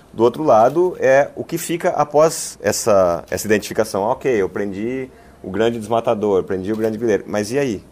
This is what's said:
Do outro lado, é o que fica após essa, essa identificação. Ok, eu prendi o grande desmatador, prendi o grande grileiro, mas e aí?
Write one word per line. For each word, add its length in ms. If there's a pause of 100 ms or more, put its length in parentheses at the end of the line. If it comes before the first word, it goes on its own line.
(120)
Do 120
outro 180
lado, 560
é 380
o 80
que 120
fica 340
após 680
essa, 680
essa 160
identificação. 560
Ok, 280
eu 180
prendi 600 (340)
o 80
grande 280
desmatador, 680
prendi 280
o 40
grande 220
grileiro, 280
mas 260
e 60
aí? 340